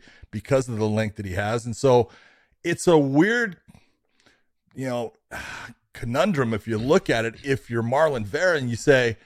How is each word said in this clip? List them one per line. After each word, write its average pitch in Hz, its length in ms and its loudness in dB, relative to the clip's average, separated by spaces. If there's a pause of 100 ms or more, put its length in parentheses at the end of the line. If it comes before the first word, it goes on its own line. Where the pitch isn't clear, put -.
(320)
because 131 360 -2
of 117 100 -8
the 107 120 0
length 107 280 -2
that 101 80 -10
he 92 80 -10
has. 107 320 -4
And 120 100 -8
so 123 340 4 (540)
it's - 240 -2
a 170 100 8
weird, 175 600 2 (1160)
you 131 120 -8
know, 120 260 -6 (180)
<sighs> - 600 -16
conundrum 135 600 -2
if 107 140 -6
you 113 100 -2
look 139 320 2
at 117 160 0
it. 113 180 -6
If - 260 -4
you're 117 140 -2
Marlon 131 420 0
Vera 160 320 0
and 127 120 -4
you 117 60 -4
say, 123 500 2